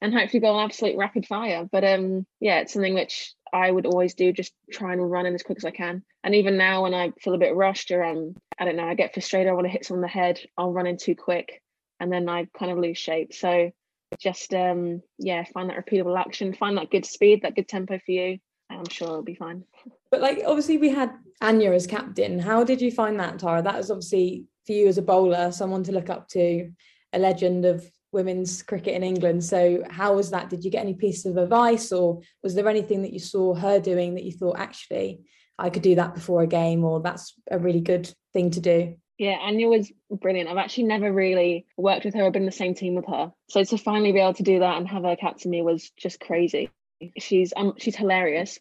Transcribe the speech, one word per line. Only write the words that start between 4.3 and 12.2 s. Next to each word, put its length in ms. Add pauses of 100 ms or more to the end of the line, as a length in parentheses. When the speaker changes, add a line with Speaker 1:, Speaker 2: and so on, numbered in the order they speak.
Speaker 1:
just 200 (180)
try 220
and 180
run 160
in 80
as 80
quick 160
as 60
I 80
can. 320 (180)
And 120
even 220
now 260
when 120
I 160 (100)
feel 140
a 40
bit 180
rushed 340
or, 140
um, 300 (240)
I 60
don't 120
know, 100
I 80
get 200
frustrated, 360
I 40
wanna 140
hit 160
someone 200
in 40
the 0
head, 320 (160)
I'll 160
run 140
in 120
too 180
quick 460 (360)
and 140
then 160